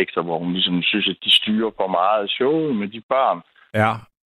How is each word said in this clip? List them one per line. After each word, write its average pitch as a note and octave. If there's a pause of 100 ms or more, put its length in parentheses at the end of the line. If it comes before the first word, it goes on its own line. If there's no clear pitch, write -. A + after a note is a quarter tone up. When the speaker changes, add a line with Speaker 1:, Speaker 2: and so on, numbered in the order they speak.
Speaker 1:
ekser, F2+
hvor E2+
hun F2
ligesom F2+
synes, G2
at F#2
de G#2+
styrer A2
for G2
meget F#2
af G2+
showet D3
med G2+
de A2
børn. A#2+ (340)
Speaker 2:
Ja. A2 (340)